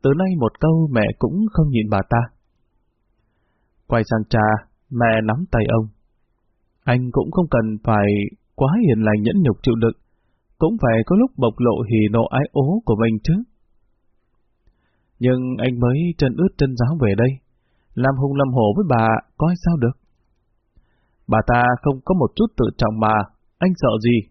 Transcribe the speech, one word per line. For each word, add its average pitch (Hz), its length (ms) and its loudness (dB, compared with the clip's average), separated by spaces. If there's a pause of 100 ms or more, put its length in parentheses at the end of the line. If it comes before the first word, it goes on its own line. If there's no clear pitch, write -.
Từ 135 160 2
nay 190 100 0 (100)
một 113 220 -2
câu 160 300 2
mẹ 110 160 2 (120)
cũng 127 180 -2 (160)
không 156 160 2
nhịn 110 220 0
bà 101 100 0 (100)
ta. 117 80 2 (1700)
Quay 117 180 0
sang 110 240 -2
cha, 107 180 2 (440)
mẹ 117 340 2
nắm 117 260 -2
tay 113 180 2
ông. 110 180 0 (960)
"Anh 123 280 0
cũng 127 180 -2
không 170 200 -2
cần 110 340 -2
phải 104 220 2 (480)
quá 139 180 0 (140)
hiền 113 180 2
lành 107 180 0
nhẫn 113 200 0
nhục 117 200 2
chịu 120 120 2
đựng, 113 240 -2 (600)
cũng 180 240 0
phải 113 240 2
có 185 100 2
lúc 247 200 2
bộc 117 220 0
lộ 117 320 0
hỉ 113 100 2 (100)
nộ 113 140 2
ái 135 280 -2
ố 151 340 0
của 113 160 0
mình 113 220 0
chứ." 160 100 2 (1800)
"Nhưng 127 220 0 (180)
anh 120 220 -4
mới 123 180 0 (200)
chân 131 180 0
ướt 190 120 0 (100)
chân 135 180 0
ráo 123 240 -2
về 104 160 2
đây, 120 140 2 (640)
làm 131 220 -2
hùng 139 200 -2
làm 139 120 0
hổ 123 180 2 (100)
với 208 120 0
bà 113 200 2 (280)
coi 170 180 0 (100)
sao 170 120 0
được?" 123 200 -2 (1300)
"Bà 110 200 0
ta 120 180 2 (180)
không 135 220 -2
có 185 100 -2
một 143 220 0
chút 226 100 2 (100)
tự 117 100 0 (120)
trọng 110 220 -2
mà, 110 140 2 (440)
anh 185 180 0
sợ 123 240 0
gì? 120 180 2 (120)